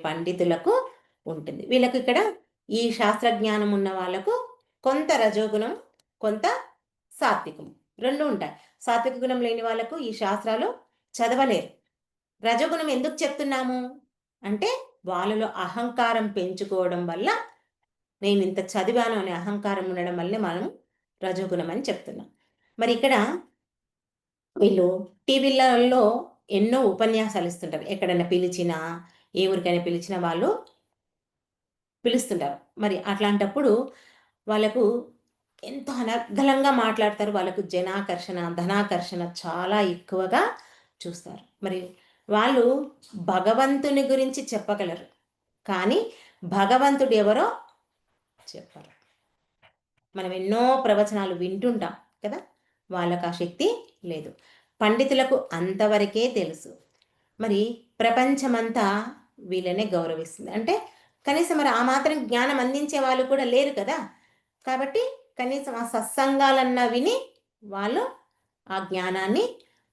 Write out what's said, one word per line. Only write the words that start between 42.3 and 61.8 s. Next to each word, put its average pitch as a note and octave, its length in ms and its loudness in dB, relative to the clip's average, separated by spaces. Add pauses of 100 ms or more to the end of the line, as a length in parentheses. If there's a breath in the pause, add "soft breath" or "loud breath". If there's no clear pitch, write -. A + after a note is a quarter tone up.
భగవంతుని C4 920 2
గురించి C4 460 0
చెప్పగలరు, G3+ 520 -4 (600)
కానీ G#3 460 0 (320 loud breath)
భగవంతుడు B3 720 4
ఎవరో A3 420 4 (1000)
చెప్పరు. - 340 -20 (1300)
మనం F#3 160 -6
ఎన్నో A3 520 2
ప్రవచనాలు G#3 500 2
వింటుంటాం F#3+ 580 -2 (320)
కదా, C4 160 -6 (500)
వాళ్ళకు F3 360 -2
ఆ E3+ 40 -2
శక్తి C4+ 640 -2 (120)
లేదు. E3+ 280 -10 (480 soft breath)
పండితులకు C4 720 2
అంతవరకే G3+ 800 2
తెలుసు. F3+ 460 -6 (640)
మరి A3 440 0 (160)
ప్రపంచమంతా A#3 1120 2 (240)
వీళ్ళనే F#3 460 -2
గౌరవిస్తుంది. E3 640 -4
అంటే A3+ 380 -2 (380 loud breath)
కనీసం D#4 320 2
మరి C#4 100 2
ఆ A#3+ 140 2